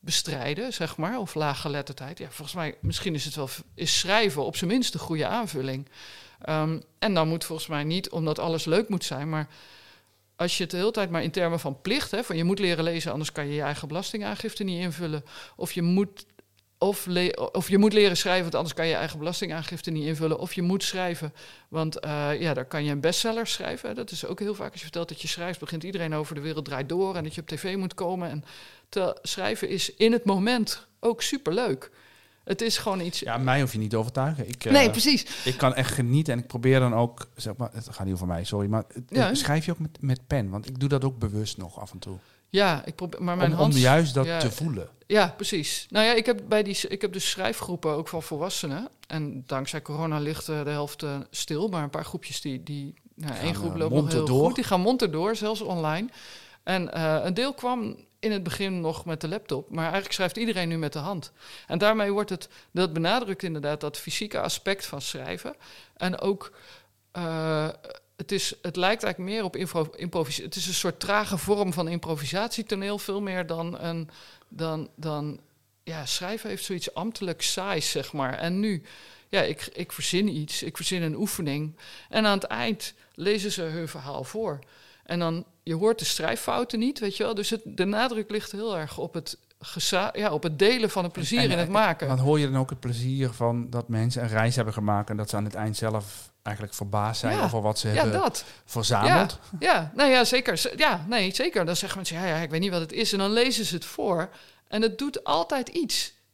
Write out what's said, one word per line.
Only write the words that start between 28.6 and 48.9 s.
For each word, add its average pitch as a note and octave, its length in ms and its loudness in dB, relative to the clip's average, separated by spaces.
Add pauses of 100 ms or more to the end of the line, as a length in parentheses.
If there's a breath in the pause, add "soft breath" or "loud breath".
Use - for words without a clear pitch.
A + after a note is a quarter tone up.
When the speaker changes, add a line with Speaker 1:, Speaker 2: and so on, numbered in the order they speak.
Speaker 1:
terwijl F#3 340 0
schrijven G3+ 460 -2
is - 260 -2
in A3+ 180 6
het A#3 120 2
moment G3+ 640 2 (140)
ook A#3 220 2
superleuk. F3+ 680 0 (540 soft breath)
Het G3 180 -2
is A3+ 160 2
gewoon G3 220 0
iets F3 200 -4
Speaker 2:
Ja, A#2 180 -2
mij C3 220 4
hoef B2+ 120 2
je A2 60 -2
niet G#2+ 120 0
te A#2 60 0
overtuigen. C3 520 -2
Ik, - 160 -10
eh, - 80 6
Speaker 1:
Nee, C4+ 180 10
precies. A#3 540 2
Speaker 2:
ik B2+ 120 2
kan C3 180 4
echt C3 200 2
genieten C#3 380 4
en A#2+ 60 0
ik A#2+ 80 -6
probeer C3 340 4
dan B2 140 4
ook, A#2 420 0
zeg G#2+ 200 -6
maar, A#2+ 160 -4
het A2+ 180 -12
gaat - 160 -6
niet F#2+ 80 0
over F2+ 120 -2
mij, F2 180 -2
sorry, G2+ 240 0
maar, G#2+ 160 2 (100)
eh, B2 140 -10
Speaker 1:
Ja. A#3 260 4
Speaker 2:
schrijf D#3 300 2
je F3+ 60 -2
ook E3+ 80 -4
met, D#3 220 -8
met C3 260 0
pen? A2+ 240 0
Want G2+ 180 -6
ik B2+ 120 -8
doe C#3 80 2
dat C#3 160 2
ook C3 140 0
bewust G#2+ 380 -2
nog F2+ 240 -10
af G2+ 120 -12
en - 60 -12
toe. G2 200 -10 (300 soft breath)
Speaker 1:
Ja, F#3 360 2
ik D#3+ 100 -10
probeer, F3 280 -8
maar F3 140 0
mijn F3+ 140 4
Speaker 2:
Om, D#3 60 2
Speaker 1:
hand D3+ 180 6
Speaker 2:
om C3 60 8
juist C3+ 340 8
dat C3+ 120 4
Speaker 1:
ja. E3 120 -2
Speaker 2:
te C3+ 120 2
voelen. C3+ 380 -4 (180)
Speaker 1:
Ja, G3+ 300 4
precies. - 540 -2
Nou G#3+ 160 4
ja, A#3 60 6
ik A3+ 140 4
heb A3+ 220 2
bij G#3+ 140 4
die G3 120 -2
s-, - 100 -2
ik - 160 -4
heb F#3+ 120 -2
dus F#3+ 180 -2
schrijfgroepen F#3+ 600 -2
ook D3+ 180 -2
van E3 140 -6
volwassenen. E3 680 -4 (180)